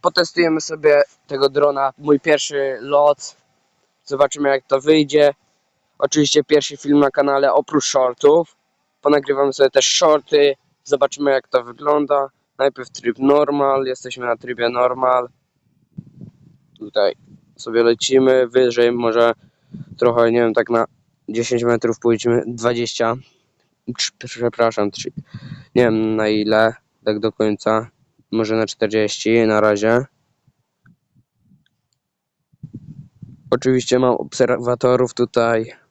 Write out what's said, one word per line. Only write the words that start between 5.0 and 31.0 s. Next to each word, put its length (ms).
Oczywiście 460
pierwszy 320
film 220
na 120
kanale 420
oprócz 320
shortów. 720
Ponagrywamy 520
sobie 180
też 160
shorty. 680
Zobaczymy, 460
jak 180
to 160
wygląda. 640
Najpierw 320
tryb 280
normal. 680
Jesteśmy 420
na 100
trybie 320
normal. 600
Tutaj 360
sobie 260
lecimy. 680
Wyżej 440
może 400
trochę, 340
nie 80
wiem, 140
tak 160
na 140
dziesięć 360
metrów 340
pójdźmy. 480
Dwadzieścia. 680
Trz-, 200
przepraszam, 720
trzy-, 220
nie 80
wiem, 340
na 120
ile, 460
tak 160
do 120
końca. 580
Może 260
na 100
czterdzieści 800
na 140
razie. 440